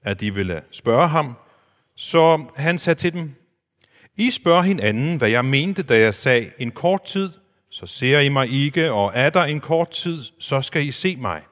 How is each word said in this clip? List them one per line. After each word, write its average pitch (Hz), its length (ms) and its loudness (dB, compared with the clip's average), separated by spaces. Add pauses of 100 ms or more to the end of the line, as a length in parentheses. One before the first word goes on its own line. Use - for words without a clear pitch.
at 98 180 -6
de 104 140 -4
ville 87 360 -4
spørge 131 380 2
ham, 147 260 -2 (600)
så 160 480 4 (120)
han 165 220 -2
sagde 165 200 0
til 170 140 -2
dem, 160 220 -10 (800)
I 240 140 0
spørger 175 320 2
hinanden, 143 540 0
hvad 120 120 2
jeg 120 160 2
mente, 151 380 0
da 120 160 4
jeg 110 160 4
sagde, 120 440 0
'En 120 120 -6
kort 185 340 -2
tid, 196 260 -6 (400)
så - 160 -16
ser 135 340 2
I 143 80 2
mig 135 200 0
ikke, 143 440 0
og 101 220 0
er 131 160 2
der 170 140 2
en 151 160 -4
kort 165 300 -2
tid, 165 320 -8 (160)
så 135 240 -2
skal 143 240 -4
I 139 40 -4
se 185 260 -4
mig.' 92 360 -6